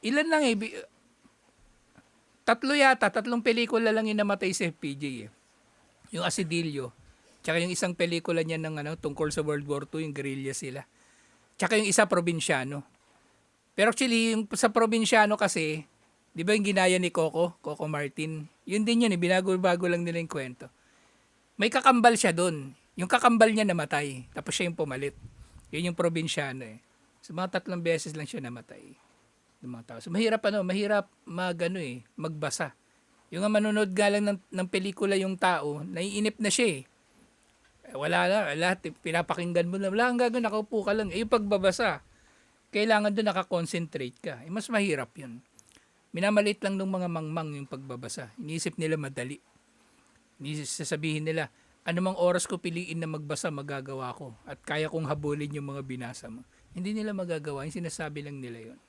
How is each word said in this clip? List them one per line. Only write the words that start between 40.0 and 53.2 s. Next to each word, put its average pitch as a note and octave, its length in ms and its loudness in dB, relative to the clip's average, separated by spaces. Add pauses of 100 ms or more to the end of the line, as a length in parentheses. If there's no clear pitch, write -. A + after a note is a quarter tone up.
kang A#3+ 80 2
gagawin, A#3+ 240 2
nakaupo G#3+ 400 -2
ka G3+ 80 2
lang. G#3+ 160 0
Eh, G3 160 -2
yung A3 80 2
pagbabasa, G3+ 720 2 (640)
kailangan G#3 420 4
doon G#3+ 220 0
nakakonsentrate E3+ 880 -4
ka. D3 140 -8 (100)
Eh, D#3+ 80 -12
mas G#3+ 160 -6
mahirap F#3+ 480 0
yun. B2 240 -14 (760)
Minamaliit G#3 480 2
lang G3 160 -2
ng F#3+ 80 -2
mga F#3 240 -2
mangmang D#3+ 480 -6
yung C#3 80 -12
pagbabasa. B2+ 720 -12
Iniisip E3 400 -6
nila D#3 160 0
madali. C3+ 460 -8 (1000)
Iniisip, D3 480 -8
sasabihin D#3 400 -2
nila, D#3+ 240 -2 (320)
"Anumang F#3 320 -2
oras F3 320 2
ko - 80 -4
piliin E3+ 480 -6
na D#3+ 40 -6
magbasa, D3+ 440 -6